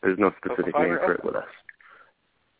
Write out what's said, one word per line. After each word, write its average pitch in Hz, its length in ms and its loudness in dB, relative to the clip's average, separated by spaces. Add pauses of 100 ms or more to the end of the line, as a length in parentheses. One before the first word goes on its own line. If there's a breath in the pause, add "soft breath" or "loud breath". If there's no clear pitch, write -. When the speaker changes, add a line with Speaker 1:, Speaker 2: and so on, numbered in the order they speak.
Speaker 1:
There's 92 180 2
no 98 120 4
Speaker 2:
Cocoa - 240 -6
Speaker 1:
specific 90 180 0
Speaker 2:
fiber? 151 160 2
Speaker 1:
name 170 80 0
for 180 160 2
Speaker 2:
Okay. - 0 -
Speaker 1:
it - 100 -8
with - 120 -2
us. - 120 -6 (1120 soft breath)